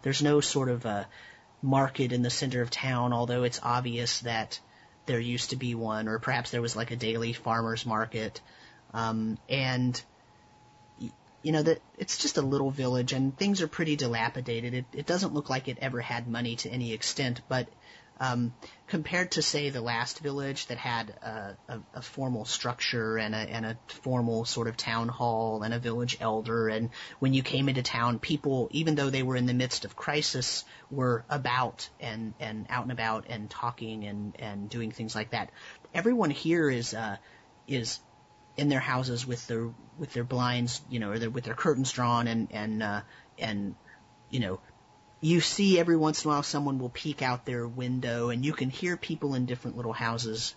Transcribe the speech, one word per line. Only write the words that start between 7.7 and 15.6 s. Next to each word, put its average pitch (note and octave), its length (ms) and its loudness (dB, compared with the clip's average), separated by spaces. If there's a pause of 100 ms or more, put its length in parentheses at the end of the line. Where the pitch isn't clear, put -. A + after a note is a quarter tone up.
market. A2 540 -2 (540)
Um, A2+ 440 0 (120)
and, B2+ 520 2 (1000)
y-, - 100 -8 (300)
you D#3 100 0
know, D#3 120 4
that D#3+ 180 4 (160)
it's - 220 -4
just - 180 0
a D3+ 40 4
little C3+ 300 2
village, B2+ 400 2
and C3+ 240 2
things G3 260 2
are D#3 60 0
pretty D#3 300 0
dilapidated. A#2+ 760 -2
It, B2+ 200 -2
it C#3+ 120 -6
doesn't F3+ 280 2
look D3 160 -2
like C3 180 0